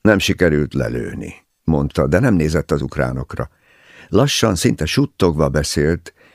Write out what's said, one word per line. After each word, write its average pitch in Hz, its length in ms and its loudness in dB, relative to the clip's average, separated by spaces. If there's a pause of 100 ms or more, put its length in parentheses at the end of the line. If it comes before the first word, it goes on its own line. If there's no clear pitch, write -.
„Nem 104 180 4
sikerült 80 560 0
lelőni”, 60 600 -6 (300)
mondta, 73 420 0
de 76 120 2
nem 120 160 2
nézett 78 360 0
az 73 120 0
ukránokra. 65 680 -6 (580)
Lassan, 113 460 2
szinte 85 320 0
suttogva 82 640 0
beszélt, 82 640 -2 (200)